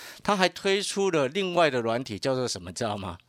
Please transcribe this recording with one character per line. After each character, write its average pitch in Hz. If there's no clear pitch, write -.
它 202
还 185
推 196
出 196
了 147
另 180
外 170
的 127
软 113
体， 110
叫 135
做 127
什 101
么， 87
知 101
道 107
吗？ 95